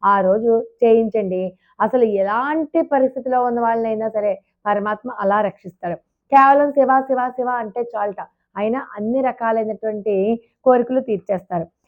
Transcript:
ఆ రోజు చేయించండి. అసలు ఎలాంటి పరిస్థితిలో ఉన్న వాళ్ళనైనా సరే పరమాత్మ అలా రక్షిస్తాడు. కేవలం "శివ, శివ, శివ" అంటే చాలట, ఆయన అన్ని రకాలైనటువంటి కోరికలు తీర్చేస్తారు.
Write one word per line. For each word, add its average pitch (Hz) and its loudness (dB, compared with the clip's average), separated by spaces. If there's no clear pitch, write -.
ఆ 202 4
రోజు 226 2
చేయించండి. 208 0
అసలు 233 2
ఎలాంటి 247 -2
పరిస్థితిలో 262 0
ఉన్న 240 -2
వాళ్ళనైనా 226 -2
సరే 208 -4
పరమాత్మ 208 -4
అలా 202 0
రక్షిస్తాడు. 180 -8
కేవలం 277 6
"శివ, 262 4
శివ, 262 -2
శివ" 247 -6
అంటే 233 -6
చాలట, 208 -6
ఆయన 220 -2
అన్ని 226 -4
రకాలైనటువంటి 220 -2
కోరికలు 254 2
తీర్చేస్తారు. 185 -6